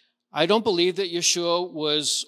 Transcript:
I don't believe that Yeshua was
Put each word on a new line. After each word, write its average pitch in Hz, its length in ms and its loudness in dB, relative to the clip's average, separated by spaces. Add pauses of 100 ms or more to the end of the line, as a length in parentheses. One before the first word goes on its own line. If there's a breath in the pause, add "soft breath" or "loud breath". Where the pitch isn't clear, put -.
(320 soft breath)
I 151 140 2
don't 208 180 4
believe 180 320 2
that 185 160 -4
Yeshua 170 600 0
was 151 560 -2